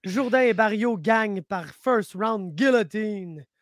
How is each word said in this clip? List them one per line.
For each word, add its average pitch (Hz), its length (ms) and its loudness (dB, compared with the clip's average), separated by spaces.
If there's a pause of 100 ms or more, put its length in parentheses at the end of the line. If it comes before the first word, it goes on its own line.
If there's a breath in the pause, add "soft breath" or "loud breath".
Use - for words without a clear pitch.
Jourdain 247 380 2
et 233 100 4
Barrio 220 440 2
gagnent 208 440 0
par 175 260 -8
first 226 480 -2
round 196 400 -4
guillotine. 208 880 0 (160)